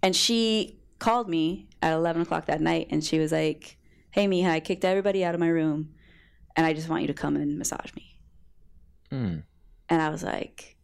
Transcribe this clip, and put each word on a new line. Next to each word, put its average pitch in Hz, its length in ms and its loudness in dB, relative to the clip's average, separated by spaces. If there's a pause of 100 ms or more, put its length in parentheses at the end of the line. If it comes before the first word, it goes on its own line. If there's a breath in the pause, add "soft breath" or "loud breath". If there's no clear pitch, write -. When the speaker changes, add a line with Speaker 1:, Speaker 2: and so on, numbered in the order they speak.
Speaker 1:
and 190 140 4
she 226 600 2 (200)
called 233 300 2
me 165 400 0 (140)
at 160 100 2
eleven 165 300 2
o'clock 165 240 -2
that 156 140 0
night, 165 300 0
and 156 140 0
she 160 140 0
was 156 140 2
like, 156 460 -2 (320 soft breath)
"Hey, 202 160 2
Mija, 185 240 2
I 160 100 2
kicked 185 240 -4
everybody 190 400 2
out 170 100 -2
of 170 60 -2
my 165 80 2
room, 156 420 0 (680 soft breath)
and 160 100 2
I 160 60 2
just 160 160 -6
want 165 140 -2
you - 60 -2
to 147 60 -2
come 147 220 -2
and 147 220 -2
massage - 360 -8
me." - 240 -20 (920)
Speaker 2:
Hmm. 113 260 -4 (520)
Speaker 1:
And 165 140 2
I 156 80 2
was 156 120 -8
like - 600 -8